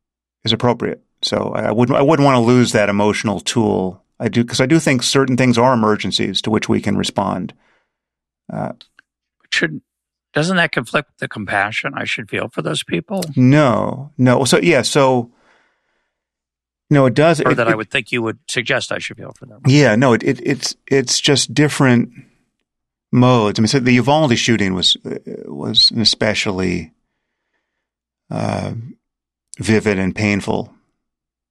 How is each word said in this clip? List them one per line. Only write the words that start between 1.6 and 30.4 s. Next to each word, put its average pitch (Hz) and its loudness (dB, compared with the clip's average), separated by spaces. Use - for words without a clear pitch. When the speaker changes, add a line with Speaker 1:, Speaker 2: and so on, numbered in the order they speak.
Speaker 1:
I 110 0
wouldn't, 120 2
I 143 4
wouldn't 143 4
wanna 131 4
lose 120 4
that 104 2
emotional 101 -2
tool. 98 -2
I 120 -2
do, 117 0
'cause - -4
I 131 2
do 160 4
think 135 0
certain 131 0
things 123 2
are 127 4
emergencies 104 -2
to 110 -4
which 107 0
we 107 0
can 101 -2
respond. 98 -4
Uh, - -8
Speaker 2:
Should, 156 -4
doesn't 175 -2
that 165 0
conflict 143 -4
with - -20
the - -10
compassion 107 -4
I 117 -6
should 107 -8
feel - -4
for - -8
those 151 -4
people? 180 -6
Speaker 1:
No, 127 2
no. 127 2
So, 160 2
yeah, 156 2
so, 131 2
no, 139 4
it 113 0
does. 151 2
Speaker 2:
Or 127 2
Speaker 1:
It, 127 2
Speaker 2:
that 117 0
I 113 0
Speaker 1:
it 110 -2
Speaker 2:
would 107 -8
think 127 -6
you 120 -2
would 110 -6
suggest 123 -4
I - -6
should - -12
feel - -16
for - -20
them. - -20
Speaker 1:
Yeah, 131 6
no, 127 4
it, 110 2
it, - -2
it's, - -4
it's 135 0
just 135 0
different 127 2
modes. 123 4
I 117 2
mean, 107 2
so 139 0
the 123 2
Uvalde 123 2
shooting 101 0
was, 90 0
uh, - -10
was 76 0
an 120 -4
especially, 95 -2
uh, 104 -6
vivid 104 2
and 92 -2
painful 104 -2